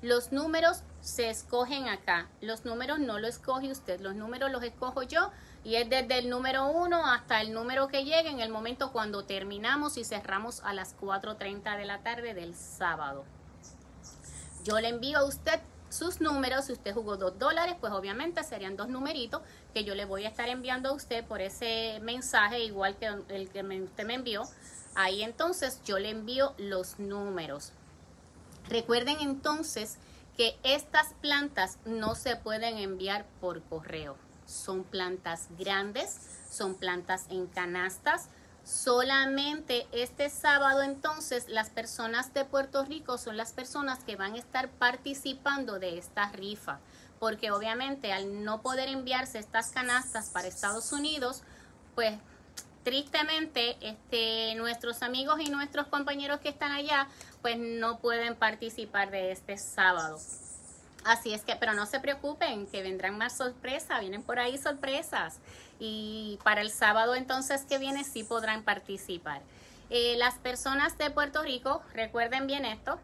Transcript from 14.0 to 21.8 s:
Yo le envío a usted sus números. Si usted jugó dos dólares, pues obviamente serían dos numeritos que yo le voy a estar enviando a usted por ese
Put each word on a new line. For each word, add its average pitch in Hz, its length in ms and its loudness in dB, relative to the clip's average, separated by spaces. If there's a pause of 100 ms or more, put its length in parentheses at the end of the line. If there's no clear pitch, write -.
Yo 214 160 2
le 226 120 2
envío 262 280 0
a 277 60 8
usted 320 340 0 (300)
sus 349 320 -4
números. 269 460 2
Si 262 60 -6
usted 202 220 -6
jugó 208 220 -2
dos 190 240 0
dólares, 330 400 4
pues 214 120 -2
obviamente 240 520 -2
serían 196 320 -6
dos 208 120 -4
numeritos 262 540 -4 (320)
que 220 80 0
yo 202 140 -2
le 202 80 -2
voy 196 200 -4
a 214 40 -2
estar 233 200 -4
enviando 254 420 -2
a - 20 2
usted 240 320 -4
por 208 160 -6
ese 226 600 -2